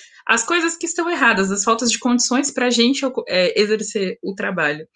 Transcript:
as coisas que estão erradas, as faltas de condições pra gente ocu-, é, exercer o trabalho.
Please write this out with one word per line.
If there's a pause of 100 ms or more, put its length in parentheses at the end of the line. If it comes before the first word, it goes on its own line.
(260)
as
coisas
que
estão
erradas,
as
faltas
de
condições
pra
gente
ocu-,
é,
exercer
o
trabalho.